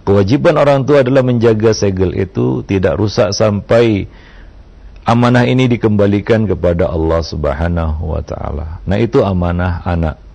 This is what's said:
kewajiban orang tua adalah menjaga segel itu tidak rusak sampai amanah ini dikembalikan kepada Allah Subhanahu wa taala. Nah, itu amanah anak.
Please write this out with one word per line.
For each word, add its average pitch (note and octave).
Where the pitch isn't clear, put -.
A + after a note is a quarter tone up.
kewajiban A2+
orang C#3+
tua C#3+
adalah B2+
menjaga A2+
segel F#2
itu A#2+
tidak F#2
rusak G#2
sampai A2
amanah A#2+
ini B2+
dikembalikan G#2
kepada F2
Allah D#2+
Subhanahu D#2+
wa D2+
taala. D2+
Nah, F#2+
itu A2+
amanah F2+
anak. E2